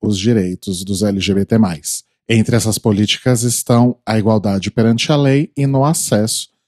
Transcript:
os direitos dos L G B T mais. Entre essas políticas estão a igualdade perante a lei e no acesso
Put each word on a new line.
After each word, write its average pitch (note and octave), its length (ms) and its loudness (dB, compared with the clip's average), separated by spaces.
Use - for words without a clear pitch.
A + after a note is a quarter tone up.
os G#2 160 0
direitos F#2+ 640 -2
dos G2 200 -4
L G2 160 0
G G2 120 -2
B G2 120 0
T A2+ 120 0
mais. F#2 460 -2
Entre A2+ 280 2
essas G2+ 220 -2
políticas A2 680 0
estão A#2+ 600 2
a A2 140 -2
igualdade G2+ 520 0
perante A2+ 420 0
a D3+ 40 4
lei C#3+ 400 0
e C#3 120 0
no C3+ 160 2
acesso A2 680 -2